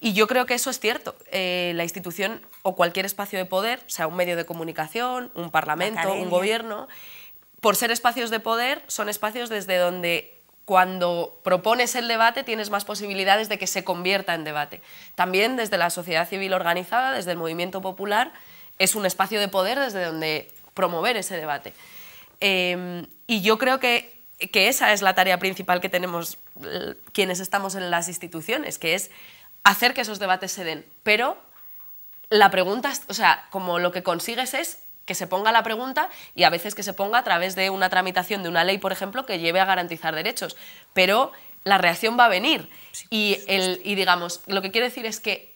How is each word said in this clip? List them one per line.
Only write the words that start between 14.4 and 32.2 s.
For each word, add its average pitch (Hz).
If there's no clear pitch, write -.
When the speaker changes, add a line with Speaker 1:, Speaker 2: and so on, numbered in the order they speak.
Speaker 1:
debate. 147
También 190
desde 208
la 170
sociedad 170
civil 190
organizada, 185
desde 190
el 170
movimiento 175
popular, 202
es 190
un 202
espacio 196
de 202
poder 196
desde 202
donde 156
promover 185
ese 185
debate. 151
Em, 180
y 220
yo 214
creo 262
que, 247
que 202
esa 226
es 202
la 190
tarea 185
principal 185
que 190
tenemos, 175
eh, 143
quienes 185
estamos 190
en 185
las 170
instituciones, 175
que 165
es -
hacer 233
que 262
esos 208
debates 185
se 190
den. 160
Pero 233